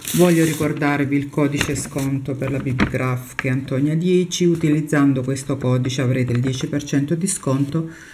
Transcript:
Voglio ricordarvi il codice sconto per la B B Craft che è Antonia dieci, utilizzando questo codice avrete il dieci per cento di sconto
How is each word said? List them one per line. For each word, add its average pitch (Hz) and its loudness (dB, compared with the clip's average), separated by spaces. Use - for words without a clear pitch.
Voglio 170 6
ricordarvi 143 0
il 139 -2
codice 143 0
sconto 135 -4
per 131 -4
la 135 -2
B 135 -4
B 127 0
Craft 127 -4
che - -4
è 131 0
Antonia 139 0
dieci, 180 2
utilizzando 151 2
questo 135 -4
codice 127 0
avrete 127 0
il 120 2
dieci 131 -2
per 147 -2
cento 147 0
di 170 -2
sconto 139 -2